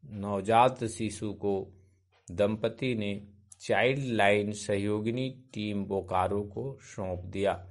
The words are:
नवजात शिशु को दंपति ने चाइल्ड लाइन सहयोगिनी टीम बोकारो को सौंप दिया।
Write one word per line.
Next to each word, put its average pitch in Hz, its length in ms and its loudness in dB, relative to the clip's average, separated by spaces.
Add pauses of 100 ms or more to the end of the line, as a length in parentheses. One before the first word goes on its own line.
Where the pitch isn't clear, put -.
नवजात 107 800 2
शिशु 110 500 -6
को 101 200 -2 (760)
दंपति 110 640 0
ने 101 200 -2 (460)
चाइल्ड 123 520 2
लाइन 104 400 4
सहयोगिनी 107 760 -2 (260)
टीम 104 300 -4
बोकारो 95 600 0
को 131 420 -10
सौंप 92 400 -8
दिया। 98 280 0 (160)